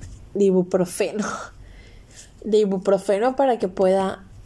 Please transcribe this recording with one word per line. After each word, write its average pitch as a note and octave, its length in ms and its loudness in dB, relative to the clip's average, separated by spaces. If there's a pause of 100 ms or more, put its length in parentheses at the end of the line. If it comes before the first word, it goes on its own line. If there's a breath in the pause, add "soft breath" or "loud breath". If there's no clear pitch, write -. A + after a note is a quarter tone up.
(320)
de G3+ 120 0
ibuprofeno, F#3 800 0 (1200 loud breath)
de G#3 160 2
ibuprofeno G3 760 0
para C4 220 2
que G3 100 -2
pueda F#3+ 560 0 (220)